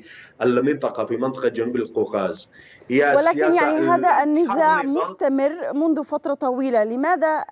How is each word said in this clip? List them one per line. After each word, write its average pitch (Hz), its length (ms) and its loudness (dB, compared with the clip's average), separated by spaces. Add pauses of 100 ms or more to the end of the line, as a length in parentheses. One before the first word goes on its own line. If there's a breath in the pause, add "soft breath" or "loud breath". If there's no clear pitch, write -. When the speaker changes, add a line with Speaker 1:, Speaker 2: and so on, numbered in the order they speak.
(420 loud breath)
Speaker 1:
المنطقة، 123 640 0
في 117 120 -4
منطقة 131 300 -4
جنوب 113 280 -4
القوقاز، 104 720 -4 (400 loud breath)
هي 143 280 4
Speaker 2:
ولكن 302 260 2
Speaker 1:
السياسة 330 120 4
Speaker 2:
يعني 311 340 2
هذا 339 340 2
النزاع 302 580 2
Speaker 1:
المحرضة. 285 300 -2
Speaker 2:
مستمر 285 600 -2
منذ 302 300 0
فترة 294 300 -4
طويلة، 254 500 0
لماذا 302 680 0